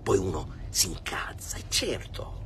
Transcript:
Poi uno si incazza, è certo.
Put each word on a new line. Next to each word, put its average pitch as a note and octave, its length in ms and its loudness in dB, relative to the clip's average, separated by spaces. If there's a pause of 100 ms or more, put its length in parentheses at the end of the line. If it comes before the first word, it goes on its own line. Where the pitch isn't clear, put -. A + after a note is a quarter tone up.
Poi G2+ 140 8
uno F#2 380 0 (140)
si - 180 4
incazza, - 680 -6
è - 100 -8
certo. - 800 -2